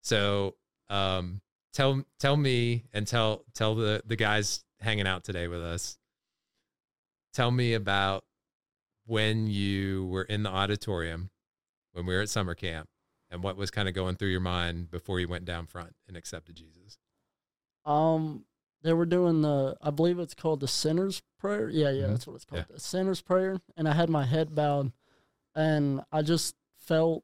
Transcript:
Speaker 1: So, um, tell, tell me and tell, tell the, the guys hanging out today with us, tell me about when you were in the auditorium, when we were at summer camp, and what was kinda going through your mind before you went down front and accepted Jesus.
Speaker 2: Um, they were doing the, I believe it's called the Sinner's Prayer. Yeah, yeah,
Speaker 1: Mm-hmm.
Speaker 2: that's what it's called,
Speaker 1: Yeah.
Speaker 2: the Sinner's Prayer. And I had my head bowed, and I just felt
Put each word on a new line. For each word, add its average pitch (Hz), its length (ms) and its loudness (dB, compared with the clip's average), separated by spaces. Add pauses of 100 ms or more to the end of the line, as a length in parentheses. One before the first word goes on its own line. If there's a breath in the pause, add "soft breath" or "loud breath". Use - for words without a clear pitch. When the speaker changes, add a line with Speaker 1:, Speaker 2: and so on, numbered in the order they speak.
Speaker 1:
So, 101 540 0 (340)
um, 95 520 -2 (320)
tell, 135 300 0 (160)
tell 139 180 2
me 120 560 2
and 104 140 -2
tell, 110 460 0
tell 110 220 2
the, 107 300 0
the 113 100 -4
guys 107 480 0 (160)
hanging 104 280 -2
out 92 160 -2
today 87 240 -6
with 85 140 -6
us, 85 360 -6 (1400)
tell 120 180 2
me 123 220 2
about 98 520 0 (800)
when 110 420 0
you 98 600 -2
were 92 160 -4
in 104 200 -2
the 101 60 -2
auditorium, 95 800 -2 (640)
when 87 120 -8
we 90 80 0
were 95 80 2
at 107 80 -2
summer 92 260 -2
camp, 82 340 -8 (400)
and 90 140 -10
what 95 140 -4
was 98 140 -4
kinda 98 200 -2
going 92 240 -2
through 98 140 -2
your 92 120 0
mind 87 500 -4
before 90 280 -4
you 90 80 -2
went 87 180 -6
down 85 200 -8
front 85 300 -16 (120)
and 87 100 -16
accepted 82 380 -14
Jesus. 82 420 -20 (880)
Speaker 2:
Um, 156 600 2 (380)
they 165 100 4
were 170 120 4
doing 170 360 4
the, 143 400 2
I 151 100 -2
believe 175 280 2
it's 170 140 -8
called 156 260 0
the 135 80 -4
Sinner's 180 540 0 (180)
Prayer. 208 300 -2
Yeah, 151 220 2
yeah, 135 120 0
Speaker 1:
Mm-hmm. 98 80 0
Speaker 2:
that's 117 160 -2
what - 80 -14
it's - 100 -18
called, - 240 -6
Speaker 1:
Yeah. - 60 -20
Speaker 2:
the - 40 -18
Sinner's 190 420 -2
Prayer. 185 380 2 (180)
And 156 100 0
I 151 60 2
had 165 160 4
my 147 160 2
head 156 300 2
bowed, 143 360 2 (640)
and 147 560 2
I 156 100 0
just 156 340 0 (220)
felt 160 460 2